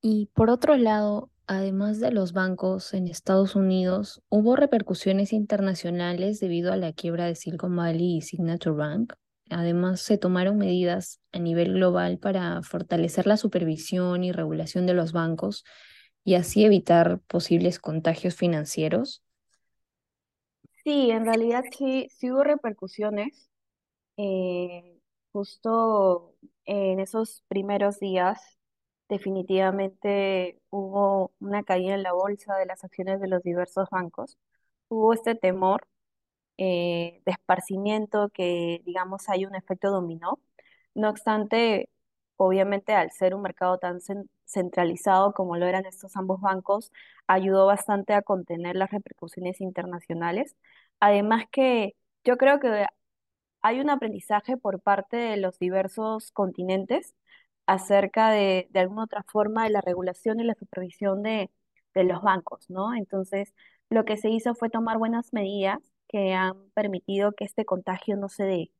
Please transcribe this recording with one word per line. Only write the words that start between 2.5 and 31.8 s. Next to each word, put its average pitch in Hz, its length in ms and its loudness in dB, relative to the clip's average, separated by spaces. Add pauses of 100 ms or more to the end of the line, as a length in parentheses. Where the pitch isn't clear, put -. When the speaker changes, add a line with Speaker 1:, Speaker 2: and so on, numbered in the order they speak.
Speaker 1:
en 185 140 -2
Estados 190 480 2
Unidos, 185 760 0
¿hubo 214 260 4
repercusiones 202 800 0
internacionales 190 1040 -2
debido 175 340 -2
a 190 40 -2
la 170 160 -4
quiebra 170 320 -4
de 170 100 -2
Silicon 175 400 -6
Valley 170 420 0
y 156 40 -2
Signature 165 540 -2
Bank? 151 380 -4 (360)
Además, 175 520 0
¿se 208 160 2
tomaron 185 400 2
medidas 180 640 -2 (100)
a 185 80 -10
nivel 170 340 0
global 180 460 2
para 180 440 -2
fortalecer 170 640 -2
la 214 100 6
supervisión 180 840 -2
y 180 80 -2
regulación 165 540 -2
de 180 80 4
los 165 200 2
bancos 165 500 -2 (600)
y 190 120 4
así 175 300 4
evitar 175 600 6
posibles 175 520 2
contagios 165 560 -2
financieros? 160 880 -2 (1600)
Speaker 2:
Sí, 285 280 2
en 226 140 0
realidad 233 380 2 (140)
sí, 262 340 -2
sí 254 200 -6
hubo 269 120 4
repercusiones. 214 1080 -4 (680)
Eh, 180 840 -6 (340)
justo 202 1000 0 (300)
en 190 340 0
esos 220 480 -4
primeros 202 520 -2
días, 185 420 0 (680)
definitivamente 190 1500 -2 (100)
hubo 196 680 0
una 202 240 -4
caída 185 320 0